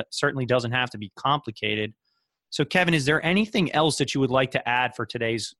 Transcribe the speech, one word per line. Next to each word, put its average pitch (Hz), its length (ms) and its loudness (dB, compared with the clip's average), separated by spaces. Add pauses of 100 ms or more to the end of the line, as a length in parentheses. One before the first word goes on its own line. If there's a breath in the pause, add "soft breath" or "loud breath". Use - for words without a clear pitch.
(100)
certainly 139 340 -2
doesn't 120 280 2
have 127 180 0
to 107 80 -12
be 104 180 -10
complicated. 107 800 -2 (560)
So, - 140 0
Kevin, 175 280 2
is 143 140 2
there 151 180 2
anything 196 480 0
else 156 240 2
that - 180 -2
you 139 60 0
would 131 100 2
like 131 200 2
to - 180 -4
add 123 260 0
for 113 120 -6
today's 117 540 -4